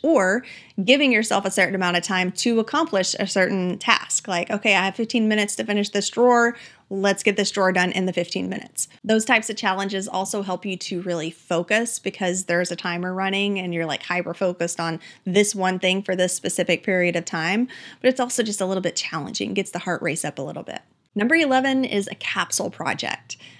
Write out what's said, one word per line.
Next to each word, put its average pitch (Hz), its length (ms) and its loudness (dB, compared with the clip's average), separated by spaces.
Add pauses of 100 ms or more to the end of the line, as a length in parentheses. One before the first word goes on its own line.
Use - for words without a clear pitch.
or 233 440 4 (360)
giving 262 300 4
yourself 214 320 0
a 196 60 -2
certain 196 240 2
amount 180 240 0
of 175 40 0
time 180 300 0
to 233 260 0
accomplish 226 600 0
a 196 60 -2
certain 180 500 0
task. - 500 0
Like, 180 240 -2
"Okay, 208 240 2
I 185 120 4
have 190 100 -4
fifteen 220 320 0
minutes 214 280 0
to 226 80 -2
finish 208 260 0
this 202 180 -2
drawer. 240 480 4 (340)
Let's 196 320 2
get 202 140 2
this 202 140 0
drawer 185 220 2
done 180 200 2
in 185 140 0
the 180 60 0
fifteen 175 360 -4
minutes." - 400 -8 (140)
Those 220 220 2
types 226 240 4
of 214 80 -6
challenges 196 520 -2
also 190 340 -2
help 185 240 -6
you 190 100 -4
to 180 260 -8
really 170 280 -4
focus 180 680 0
because 185 460 -2
there's 175 260 0
a 175 60 -6
timer 180 380 -4
running 196 440 0
and 180 140 -4
you're, 165 140 -2
like, 151 160 -4
hyper-focused 175 760 -2
on 165 220 -4 (240)
this 202 300 4
one 185 240 0
thing 185 240 2
for 190 120 -2
this 180 200 2
specific - 480 0
period 180 340 2
of 160 80 -2
time. 185 440 0 (320)
But 247 80 2
it's 262 120 2
also 247 220 0
just 214 180 -4
a 190 60 0
little 190 160 0
bit 180 140 -2
challenging, - 580 -4
gets 196 160 -2
the 175 100 -8
heart 175 220 -4
race 165 220 -2
up 151 140 -6
a 139 40 -6
little - 200 -8
bit. - 200 -12 (320)
Number 233 220 4
eleven 262 480 2
is 202 240 -2
a - 80 -8
capsule - 540 -4
project. - 640 -6 (240)